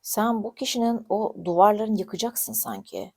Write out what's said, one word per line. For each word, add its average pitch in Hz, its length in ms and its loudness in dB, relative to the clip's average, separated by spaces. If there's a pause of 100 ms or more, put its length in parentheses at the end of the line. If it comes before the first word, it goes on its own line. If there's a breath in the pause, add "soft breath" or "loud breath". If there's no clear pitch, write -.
sen 220 360 0
bu 226 120 -10
kişinin 233 540 -2
o 208 260 -2 (100)
duvarlarını 208 540 4
yıkacaksın 220 540 -4
sanki. 98 640 -8